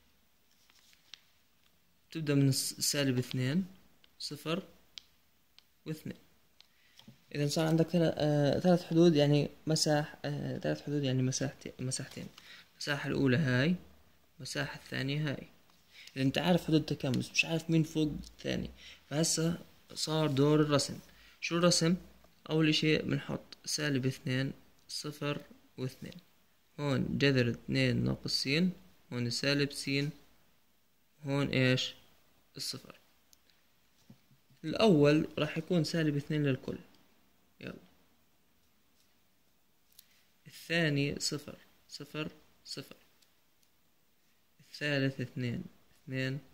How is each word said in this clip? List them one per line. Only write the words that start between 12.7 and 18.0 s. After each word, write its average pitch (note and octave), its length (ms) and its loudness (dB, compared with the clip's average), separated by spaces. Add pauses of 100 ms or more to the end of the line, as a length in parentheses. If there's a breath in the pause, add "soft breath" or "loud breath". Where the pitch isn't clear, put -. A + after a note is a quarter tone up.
المساحة C#3+ 360 -6
الأولى C3+ 280 2
هاي، C3+ 380 2 (600)
المساحة C#3+ 420 -8
الثانية C#3 520 -4
هاي. - 180 -8 (680 loud breath)
إذا C3+ 80 0
أنت C3+ 140 2
عارف E3+ 280 2
حدود D#3 140 4
التكامل، C#3+ 380 -2
بس B2 120 -4
مش - 140 0
عارف D#3+ 260 -4
مين D#3+ 120 6
فوق D#3 300 0 (120)